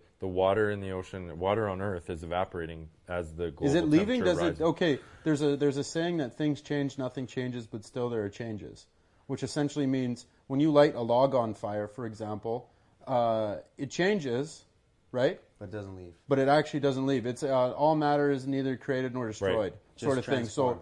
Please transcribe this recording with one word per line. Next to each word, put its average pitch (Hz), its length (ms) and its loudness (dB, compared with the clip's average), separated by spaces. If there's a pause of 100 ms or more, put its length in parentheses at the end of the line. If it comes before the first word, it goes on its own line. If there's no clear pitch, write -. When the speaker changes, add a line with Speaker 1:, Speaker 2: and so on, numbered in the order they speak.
(200)
Speaker 1:
the 98 60 -6
water 95 440 4
in 101 100 -4
the 95 120 -6
ocean, 90 460 -8
water 104 300 2
on 92 140 -4
Earth 95 260 -6
is 87 140 -6
evaporating 82 680 -4 (180)
as 87 280 -6
the 85 160 -4
global - 160 -4
Speaker 2:
Is 139 80 2
it 165 140 2
leaving? 202 320 4
Speaker 1:
temperature 196 40 -2
Speaker 2:
Does 180 140 2
it, 170 80 0
Speaker 1:
rises. 151 160 -2
Speaker 2:
okay, 160 360 2 (260)
there's 151 180 0
a, 143 140 2
there's 139 200 0
a 139 80 -2
saying 170 340 -2
that 127 200 -4
things 151 240 0
change, 139 340 -2
nothing 127 300 -6
changes, 123 400 -6
but 107 180 -12
still 120 240 -4
there 117 140 -2
are 101 80 -2
changes, 101 560 -10 (400)
which 135 160 -6
essentially 143 440 -2
means 127 380 -2 (220)
when 135 140 0
you 156 120 4
light 147 220 8
a 120 80 -4
log 120 320 4
on 117 180 2
fire, 104 340 -4
for 117 200 -10
example, 110 640 -6 (360)
uh, 113 500 2 (200)
it 139 140 -8
changes, 156 720 -2 (480)
right? 135 260 2 (200)
Speaker 3:
But 104 80 -12
it 98 60 -12
doesn't 101 240 -8
leave. 90 180 -16 (140)
Speaker 2:
But 139 100 4
it 135 100 4
actually 147 320 4
doesn't 135 260 2
leave. 131 200 2
It's, 123 160 -4
uh, 127 300 2
all 151 220 4
matter 147 360 4
is 131 160 -2
neither 135 300 0
created 131 380 -2
nor 127 120 -4
Speaker 1:
Right. 110 40 -4
Speaker 2:
destroyed, 98 420 0 (240)
Speaker 3:
Just - 80 -10
Speaker 2:
sort 135 140 2
of 120 80 -4
thing. 131 200 0
So 131 180 0
Speaker 3:
transformed. 117 180 0